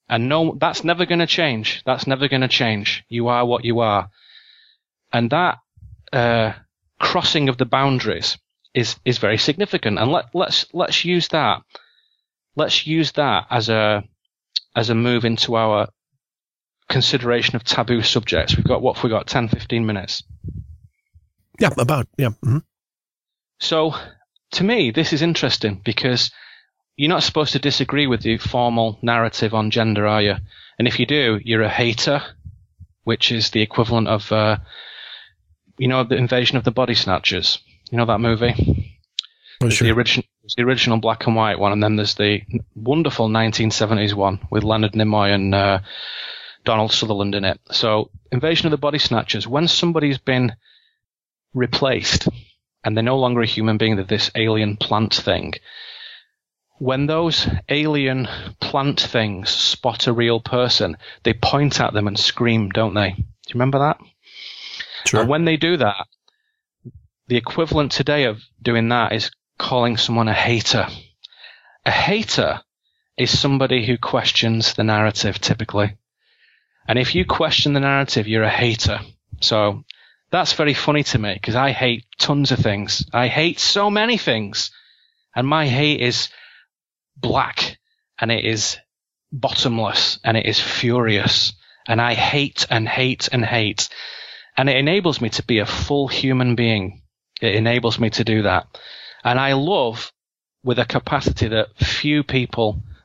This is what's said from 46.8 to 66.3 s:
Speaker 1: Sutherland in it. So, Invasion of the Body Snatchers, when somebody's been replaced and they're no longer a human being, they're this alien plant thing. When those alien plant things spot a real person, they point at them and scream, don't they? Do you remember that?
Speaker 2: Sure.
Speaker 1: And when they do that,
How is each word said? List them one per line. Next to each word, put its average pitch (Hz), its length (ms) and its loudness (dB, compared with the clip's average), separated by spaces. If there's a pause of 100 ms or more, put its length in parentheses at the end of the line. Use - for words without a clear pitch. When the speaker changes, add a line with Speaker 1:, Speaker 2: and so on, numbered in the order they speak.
Speaker 1:
Sutherland 101 440 0
in 98 80 -2
it. 95 160 -2 (120)
So, 110 400 0 (200)
Invasion 156 360 0
of 156 40 -2
the 147 60 2
Body 143 220 -2
Snatchers, 110 480 -2
when 147 200 0
somebody's 156 520 0
been 127 340 0 (1000)
replaced 127 720 0 (560)
and 107 120 -2
they're 113 80 2
no 131 140 2
longer 123 240 2
a 113 60 2
human 110 300 0
being, 110 180 2
they're 95 100 -2
this 101 300 -2
alien 107 420 0
plant 107 360 0
thing. - 400 -2 (1300)
When 131 260 0
those 160 420 0 (220)
alien 143 580 0 (320)
plant 143 400 -2
things 101 500 -2
spot - 580 0
a 120 60 4
real 117 260 2
person, 113 580 0 (260)
they 113 100 4
point 139 460 0
at 123 140 0
them 104 140 0
and 98 120 -4
scream, 113 500 0
don't 107 240 0
they? 101 180 0
Do 92 100 -6 (260)
you - 60 -12
remember 135 260 0
that? 143 180 0 (1080)
Speaker 2:
Sure. 107 160 2
Speaker 1:
And 113 80 2
when 156 160 2
they 160 120 2
do 165 200 0
that, 101 300 -2 (1200)